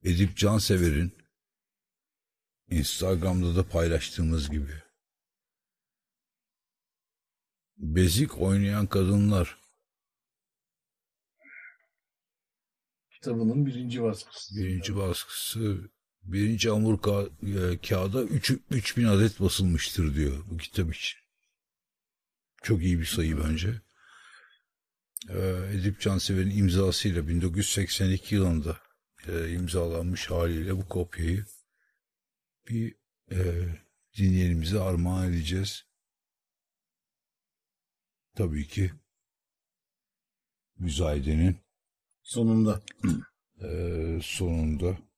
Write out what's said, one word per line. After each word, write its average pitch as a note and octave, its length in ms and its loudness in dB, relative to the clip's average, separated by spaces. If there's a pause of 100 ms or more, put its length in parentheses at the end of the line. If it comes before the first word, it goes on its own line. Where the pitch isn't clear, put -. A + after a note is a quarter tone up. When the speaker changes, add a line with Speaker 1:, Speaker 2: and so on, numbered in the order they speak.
Speaker 1:
Edip F2+ 340 2
Cansever'in F#2 800 2 (1500)
Instagram'da F2+ 880 0
da F#2 140 2
paylaştığımız E2 840 0
gibi D2 300 -6 (3000)
Bezik F2+ 640 2
Oynayan G2+ 460 2
Kadınlar G2 720 2 (3750)
Speaker 2:
kitabının A#2 400 2
birinci B2 380 -4
baskısı. - 520 -6
Speaker 1:
Birinci F#2 400 -4
baskısı, G2 920 -4 (340)
birinci G#2 460 0
hamur G#2+ 300 4
ka-, G2+ 760 -2
e, F2 80 -2
kağıda G2 420 0
üç, - 280 0 (200)
üç - 260 -2
bin A#2+ 80 4
adet G#2 340 4
basılmıştır F2 760 2
diyor C#2+ 340 0
bu E2+ 80 -8
kitap E2 380 -4
için. - 240 -8 (1400)
Çok G#2 180 2
iyi F2 180 2
bir D#2+ 60 -2
sayı D#2+ 380 -2
bence. E2 380 -2 (1500)
E, F#2 80 -8 (360)
Edip G2 280 -2
Cansever'in G2 560 0
imzasıyla F#2 680 2
bin E2+ 140 0
dokuz F2 160 0
yüz G2+ 140 0
seksen F#2+ 400 0
iki F#2+ 240 -2
yılında, E2 420 2 (500)
e, E2+ 240 -4
imzalanmış E2+ 800 -4
haliyle E2+ 460 0
bu F#2 120 -6
kopyayı F2 560 -2 (1200)
bir, A2+ 260 -4 (360)
e, F2+ 340 -2 (520)
dinleyenimize F#2 600 2
armağan F#2 540 0
edeceğiz. E2+ 520 -4 (2500)
Tabii D2+ 320 -2
ki F#2+ 240 -2 (1900)
müzayedenin D#2 880 0 (580)
Speaker 2:
Sonunda. A2 580 2 (800)
Speaker 1:
e, E2+ 600 -4
sonunda. E2 760 -2 (200)